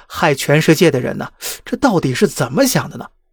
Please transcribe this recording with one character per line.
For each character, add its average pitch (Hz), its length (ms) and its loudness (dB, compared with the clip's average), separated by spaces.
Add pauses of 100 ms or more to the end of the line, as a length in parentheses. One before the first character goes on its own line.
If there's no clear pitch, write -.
害 - 260 0
全 143 280 2
世 165 120 6
界 165 160 4
的 131 120 0
人 127 160 -6
呢？ - 140 -10 (340)
这 - 100 -8
到 226 240 2
底 131 160 -2
是 214 100 0
怎 143 280 -2
么 233 120 2
想 180 240 -2
的 - 60 -16
呢？ - 120 -14 (260)